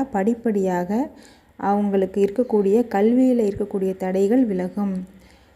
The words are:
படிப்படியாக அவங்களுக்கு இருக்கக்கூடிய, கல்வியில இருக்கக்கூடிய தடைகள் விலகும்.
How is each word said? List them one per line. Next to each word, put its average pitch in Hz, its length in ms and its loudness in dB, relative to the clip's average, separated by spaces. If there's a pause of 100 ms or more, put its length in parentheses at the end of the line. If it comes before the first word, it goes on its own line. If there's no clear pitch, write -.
(100)
படிப்படியாக 196 800 -2 (680)
அவங்களுக்கு 196 640 0
இருக்கக்கூடிய, 202 560 2 (120)
கல்வியில 240 540 2
இருக்கக்கூடிய 202 540 -4
தடைகள் 196 480 2
விலகும். 190 480 -4 (640)